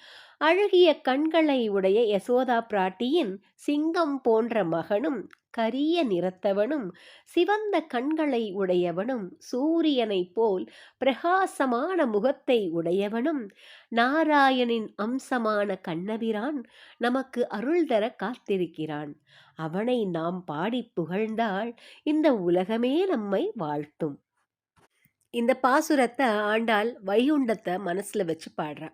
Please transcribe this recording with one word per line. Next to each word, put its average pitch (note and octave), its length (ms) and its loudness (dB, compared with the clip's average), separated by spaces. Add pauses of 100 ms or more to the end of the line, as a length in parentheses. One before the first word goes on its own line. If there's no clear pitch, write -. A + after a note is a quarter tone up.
(380)
அழகிய F4 640 4
கண்களை C#4+ 680 2
உடைய G3 340 2
யசோதா A#3 680 2
பிராட்டியின் G#3 720 0 (160)
சிங்கம் D4+ 680 -2
போன்ற A3+ 420 2
மகனும், G3+ 640 -2 (200)
கரிய C#4+ 560 0
நிறத்தவனும், G3+ 840 -2 (360)
சிவந்த G4 560 0
கண்களை C4+ 720 -2
உடையவனும், F#3 760 -2 (100)
சூரியனைப் B3 960 0
போல் G#3 320 0 (320)
பிரகாசமான D#4 1080 0
முகத்தை G#3+ 640 0
உடையவனும், G3+ 800 -2 (460)
நாராயணின் C4 1080 2
அம்சமான G#3+ 800 -2
கண்ணபிரான் A3 840 -4 (340)
நமக்கு B3 520 -2
அருள் C#4+ 360 2
தர A3+ 380 2
காத்திருக்கிறான். D#3+ 920 -4 (420)
அவனை G#3 500 -2
நாம் F3 380 -4
பாடி G3 500 -4
புகழ்ந்தால் G#3+ 840 -4 (280)
இந்த D4+ 320 4
உலகமே A3 720 2
நம்மை A#3+ 500 -2
வாழ்த்தும்." D3+ 640 -6 (1080)
இந்த A#3+ 380 0
பாசுரத்தை C#4 580 2
ஆண்டாள் A3 800 0
வைகுண்டத்தை A3+ 680 0 (120)
மனசுல F#3+ 400 -4
வச்சு D#3+ 260 -6 (100)
பாடுறா. D3+ 320 -8